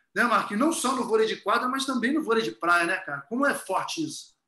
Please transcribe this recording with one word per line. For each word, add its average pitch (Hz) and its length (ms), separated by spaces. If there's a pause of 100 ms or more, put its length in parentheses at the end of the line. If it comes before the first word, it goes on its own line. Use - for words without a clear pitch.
(160)
Né, 208 80
Marquinhos? 208 360
Não 320 140
só 247 220
no 240 80
vôlei 220 240
de 208 80
quadra, 240 320
mas 262 180
também 247 260
no 311 120
vôlei 226 180
de 190 100
praia, 175 340
né, 185 120
cara? 143 240
Como 262 240
é 254 80
forte - 500
isso. - 320 (120)